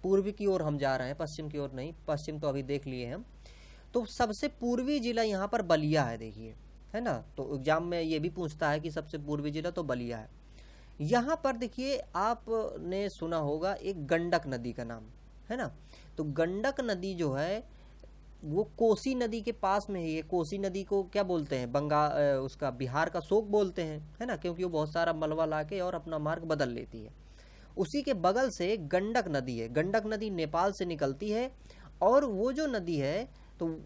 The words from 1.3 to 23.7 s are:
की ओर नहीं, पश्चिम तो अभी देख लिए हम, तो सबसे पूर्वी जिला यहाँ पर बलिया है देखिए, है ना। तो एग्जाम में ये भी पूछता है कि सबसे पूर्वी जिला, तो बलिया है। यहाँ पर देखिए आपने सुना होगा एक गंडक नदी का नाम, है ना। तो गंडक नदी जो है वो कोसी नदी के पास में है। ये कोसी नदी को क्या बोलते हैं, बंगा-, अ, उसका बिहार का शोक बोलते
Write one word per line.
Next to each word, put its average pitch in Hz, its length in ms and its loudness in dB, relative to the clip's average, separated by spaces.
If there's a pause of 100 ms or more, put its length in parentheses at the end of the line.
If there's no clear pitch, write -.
की 147 100 -6
ओर 139 140 -4
नहीं, 139 220 -8 (140)
पश्चिम 151 300 -4
तो 156 100 0
अभी 139 140 0
देख 139 240 -2
लिए 127 200 -4
हम, 175 180 -8 (720)
तो 240 120 2
सबसे 233 420 0
पूर्वी 254 520 0
जिला 226 220 0
यहाँ 202 260 0
पर 226 140 2
बलिया 156 420 4
है 117 140 -4
देखिए, 110 360 -12 (400)
है 220 60 0
ना। 156 240 -2 (120)
तो 139 200 -4
एग्जाम 151 280 2
में 175 180 0
ये 160 160 2
भी 165 120 0
पूछता 160 400 -2
है 151 100 2
कि 156 100 -6
सबसे 151 280 -6
पूर्वी 147 320 -2
जिला, 160 200 -4
तो 170 120 -4
बलिया 123 360 -2
है। 107 100 -12 (720)
यहाँ 240 440 2
पर 269 120 2
देखिए 254 460 -4 (140)
आपने 202 920 -2
सुना 165 280 -4
होगा 156 380 0
एक 170 320 -6
गंडक 170 400 2
नदी 120 260 -4
का 120 120 -6
नाम, 113 180 -10 (480)
है 214 60 -2
ना। 240 180 -6 (420)
तो 160 80 -2
गंडक 170 560 0
नदी 196 340 -2
जो 160 180 0
है 170 440 -4 (680)
वो 165 200 0 (140)
कोसी 226 360 4
नदी 233 260 0
के 226 120 -2
पास 196 380 2
में 185 100 -2
है। 165 100 -2
ये 156 120 0
कोसी 175 360 0
नदी 190 260 -2
को 196 180 2
क्या 196 200 0
बोलते 160 340 0
हैं, 123 160 -2
बंगा-, 147 400 4
अ, 139 320 4
उसका 135 260 -2
बिहार 131 380 0
का 175 120 -2
शोक 202 240 2
बोलते 202 380 2